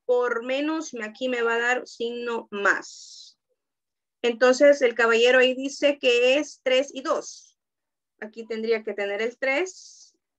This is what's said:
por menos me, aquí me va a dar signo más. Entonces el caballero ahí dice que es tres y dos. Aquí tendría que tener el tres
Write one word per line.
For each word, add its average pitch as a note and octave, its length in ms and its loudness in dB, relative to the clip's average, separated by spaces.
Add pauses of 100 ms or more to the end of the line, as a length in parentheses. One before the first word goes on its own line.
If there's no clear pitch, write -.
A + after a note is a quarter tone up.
por B3 400 0
menos D4 480 -4
me, A#3 100 -10
aquí A3 240 -8
me B3 140 -2
va A#3 140 0
a A#3 40 0
dar B3 280 -2
signo A#3 640 -8
más. - 840 -6 (840)
Entonces B3+ 600 4
el A#3 140 2
caballero A#3+ 440 4
ahí B3+ 160 4
dice C#4 440 -2
que B3+ 380 2
es - 260 -6
tres C4 300 0
y C4+ 80 -12
dos. - 560 -8 (640)
Aquí A3 240 -14
tendría A3 380 -2
que G#3 100 -6
tener G3+ 280 -4
el A#3+ 160 -4
tres - 800 -6 (240)